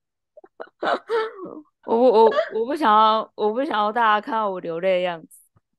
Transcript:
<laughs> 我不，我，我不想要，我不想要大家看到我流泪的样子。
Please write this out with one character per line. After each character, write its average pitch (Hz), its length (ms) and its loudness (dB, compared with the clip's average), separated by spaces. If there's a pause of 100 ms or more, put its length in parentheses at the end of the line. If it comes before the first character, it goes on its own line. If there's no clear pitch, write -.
(800)
<laughs> 415 840 -6 (220)
我 226 100 0
不， 240 140 4
我， 220 200 6 (220)
我 226 140 -4
不 294 100 -6
想 233 160 2
要， 220 440 2
我 214 180 -2
不 262 100 -2
想 254 140 -4
要 208 120 -2
大 233 120 -2
家 214 180 2
看 233 140 -8
到 214 160 -2
我 185 100 -8
流 170 200 -8
泪 185 160 0
的 180 40 -2
样 175 220 -4
子。 - 180 -20 (380)